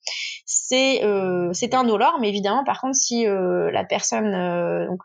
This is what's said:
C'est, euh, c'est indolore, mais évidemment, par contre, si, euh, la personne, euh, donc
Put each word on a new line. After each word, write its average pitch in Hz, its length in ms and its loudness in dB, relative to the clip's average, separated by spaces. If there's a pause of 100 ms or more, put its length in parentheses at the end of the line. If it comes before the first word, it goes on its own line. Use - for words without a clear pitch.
(440)
C'est, 262 600 0
euh, 185 480 0
c'est 233 220 -2
indolore, 254 460 4
mais 214 100 2
évidemment, 202 340 0
par - 160 -2
contre, 262 160 -2
si, 233 320 0
euh, 180 420 2
la 190 140 0
personne, 214 500 -2
euh, 175 540 -2
donc 185 160 -6